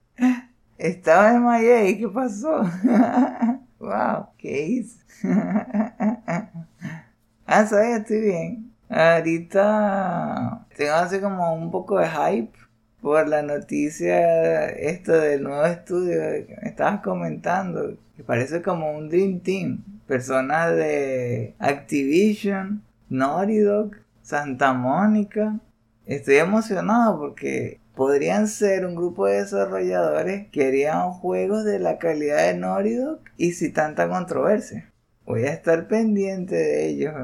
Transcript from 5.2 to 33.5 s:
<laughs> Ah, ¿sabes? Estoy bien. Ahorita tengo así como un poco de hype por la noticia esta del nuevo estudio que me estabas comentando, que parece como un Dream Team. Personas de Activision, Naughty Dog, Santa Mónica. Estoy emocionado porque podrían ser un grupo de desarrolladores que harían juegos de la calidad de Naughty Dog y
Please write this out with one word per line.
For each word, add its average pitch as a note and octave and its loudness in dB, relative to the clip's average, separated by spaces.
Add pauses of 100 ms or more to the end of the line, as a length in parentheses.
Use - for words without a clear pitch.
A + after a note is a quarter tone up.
<laughs> F#3+ -2 (2250)
Ah, G3+ 6
¿sabes? A3 2
Estoy G#3+ -2
bien. G3 -4 (160)
Ahorita E3+ 0 (100)
tengo D3 0
así F3+ 0
como F3+ -2
un E3 -6
poco F#3 -2
de E3 2
hype E3 -2 (500)
por D3+ 2
la D3+ 0
noticia D#3+ 0
esta - -2
del D3 2
nuevo C#3 -2
estudio F3 -2 (260)
que - -20
me - -8
estabas F#3 -2
comentando, E3+ -4 (220)
que C3 -20
parece C3+ -2
como D#3 -4
un D3+ -10
Dream F3+ 0
Team. F3 -4 (260)
Personas C3+ 0
de C3 -2
Activision, F#3+ 0 (260)
Naughty E3 0
Dog, G#3 2 (320)
Santa C#3 0
Mónica. G#3 0 (480)
Estoy C#3 2
emocionado G3+ 2
porque C3+ -6 (140)
podrían D3+ 2
ser G3 0
un F3 -6
grupo F3 -2
de G3+ 2
desarrolladores F#3 -2
que C#3 0
harían D#3 0
juegos F#3 -2
de G#3 0
la E3+ -2
calidad D#3 0
de F3+ 0
Naughty F#3+ -2
Dog D4 -4 (180)
y E3+ 0